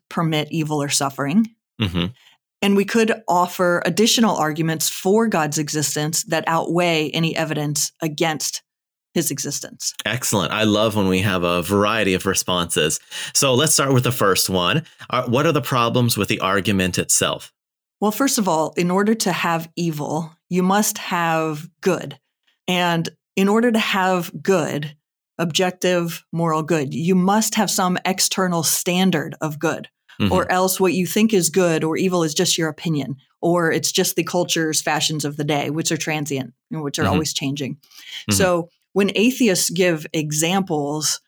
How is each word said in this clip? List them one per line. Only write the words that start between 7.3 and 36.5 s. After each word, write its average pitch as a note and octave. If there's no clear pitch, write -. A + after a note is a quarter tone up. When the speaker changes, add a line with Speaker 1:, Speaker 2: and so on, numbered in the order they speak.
Speaker 1:
evidence D3+
against D#3
his D#3
existence. -
Speaker 2:
Excellent. G#2+
I G#2+
love G#2+
when G2+
we F#2
have F#2+
a F2
variety G2+
of F2+
responses. F2
So C3+
let's D3+
start C#3
with B2+
the B2+
first G2
one. F#2+
Uh, -
what D#3
are E3
the D3
problems A#2+
with G2+
the A2+
argument F#2+
itself? -
Speaker 1:
Well, G#3
first C4+
of G3
all, D#3
in F3
order G3+
to G#3+
have E3
evil, D#3
you F3+
must G3+
have D#3+
good. D#3+
And F3
in G3
order A3+
to A3
have F#3
good, D3+
objective, F3
moral E3
good, D3+
you E3+
must G3
have G#3+
some F3+
external F#3
standard F3
of D3+
good. D3+
Speaker 2:
Mm-hmm. G2+
Speaker 1:
Or F#3
else F#3
what F#3+
you F3+
think G#3+
is E3
good E3
or D#3+
evil F3+
is D#3
just F3
your D#3+
opinion, D3
or E3+
it's D#3+
just -
the E3
culture's E3
fashions D#3
of D3
the D3+
day, C#3+
which D#3
are D#3+
transient, C#3+